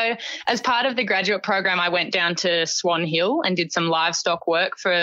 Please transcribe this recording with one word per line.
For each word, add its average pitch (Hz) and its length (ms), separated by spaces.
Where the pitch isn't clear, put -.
as 240 160
part 247 240
of 262 100
the 240 100
graduate 190 360
program, 190 380
I 175 100
went 175 240
down 175 220
to 170 320
Swan 170 380
Hill 180 380
and 185 120
did 170 160
some 165 160
livestock 170 580
work 170 320
for 185 260